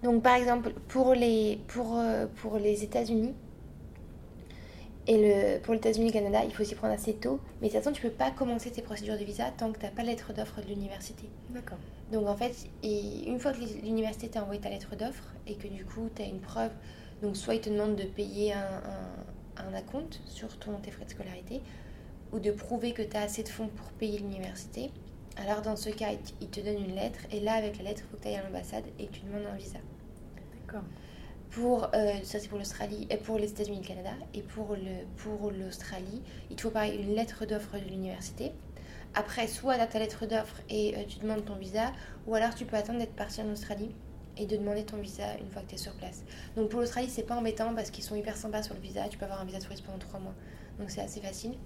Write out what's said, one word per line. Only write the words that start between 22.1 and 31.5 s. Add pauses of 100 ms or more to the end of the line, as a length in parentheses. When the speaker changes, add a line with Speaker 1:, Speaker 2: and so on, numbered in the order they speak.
Speaker 1:
ou
de
prouver
que
t'as
assez
de
fonds
pour
payer
l'université. (460)
Alors,
dans
ce
cas,
ils
te, (100)
ils
te
donnent
une
lettre, (120)
et
là,
avec
la
lettre,
il
faut
que
t'ailles
à
l'ambassade (160)
et
que
tu
demandes
un
visa. (880)
Speaker 2:
D'accord. (680)
Speaker 1:
Pour,